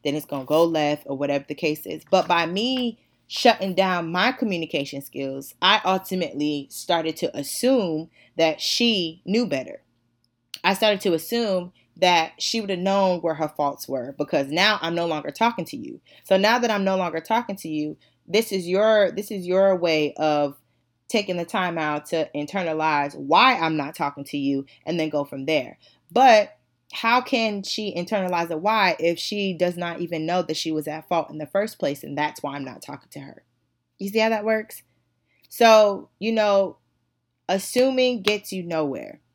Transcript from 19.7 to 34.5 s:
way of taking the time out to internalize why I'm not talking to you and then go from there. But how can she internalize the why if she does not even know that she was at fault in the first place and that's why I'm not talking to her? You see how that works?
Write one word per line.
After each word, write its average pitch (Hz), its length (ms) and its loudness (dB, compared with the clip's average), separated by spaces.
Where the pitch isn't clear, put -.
way 160 380 2
of 147 420 0
taking 202 280 -2
the 170 80 -4
time 175 340 -4
out 151 280 -4
to 160 280 -2
internalize 156 840 -2
why 180 380 4
I'm 160 220 -2
not 147 180 -6
talking 143 300 -6
to - 140 -8
you 139 280 -2
and 170 140 -4
then 156 100 -2
go 147 160 -2
from 135 220 -10
there. 143 320 -2
But 226 460 6
how 233 280 2
can 220 420 -2
she 214 320 -6
internalize 180 540 -2
the 165 80 -4
why 190 420 2
if 165 200 2
she 202 340 -4
does 175 240 0
not 175 240 -6
even 160 260 -4
know 175 160 0
that 160 140 -4
she - 140 -6
was 156 180 -4
at 156 200 -10
fault 170 220 -2
in 156 80 -12
the 151 80 -8
first 208 320 -4
place 143 240 -2
and 143 140 -10
that's 147 260 -4
why 139 120 -6
I'm 139 100 -10
not 131 180 -14
talking - 300 -16
to 143 80 -14
her? - 220 -18
You 196 100 -8
see 214 100 0
how 220 100 4
that 214 160 -2
works? 220 380 -4